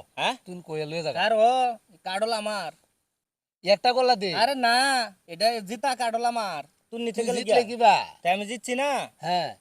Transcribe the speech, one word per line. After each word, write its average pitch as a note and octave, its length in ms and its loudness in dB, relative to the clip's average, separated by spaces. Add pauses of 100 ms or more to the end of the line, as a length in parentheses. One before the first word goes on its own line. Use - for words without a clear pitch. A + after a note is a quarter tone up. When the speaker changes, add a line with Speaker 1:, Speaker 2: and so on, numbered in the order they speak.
(200)
Speaker 1:
হ্যাঁ? G3+ 160 -2 (100)
Speaker 2:
তুই F3+ 100 -12 (120)
কইয়া D#3 220 -6
লইয়া E3 160 -6
যা। D3+ 140 -4
Speaker 1:
কার G#3 200 2
হ? A3 40 6 (640)
কাডল G3+ 240 -2 (100)
আমার। G3+ 300 -6 (920)
Speaker 2:
একটা G3+ 340 2
গলা B3 260 4
দে। F#3+ 80 -2 (100)
Speaker 1:
আরে C4+ 140 2 (120)
না, A#3 80 4 (580)
এটা F#3 140 0 (220)
জিতা B3 220 -2 (100)
কাডল A#3 300 -2
আমার। G3 300 -4 (280)
তুই A#3 160 -10
নিতে A3+ 160 -4
Speaker 2:
তুই A3+ 60 0
Speaker 1:
গেলে B3 140 -2
Speaker 2:
জিতলে G#3+ 220 4
Speaker 1:
কি? G#3 80 -6
Speaker 2:
কিবা? A3+ 240 6 (260)
Speaker 1:
তাই F3 140 0
আমি G3+ 160 -6
জিতছি B3 300 -8
না? C#4+ 80 0 (360)
Speaker 2:
হ্যাঁ। E3+ 240 -2 (120)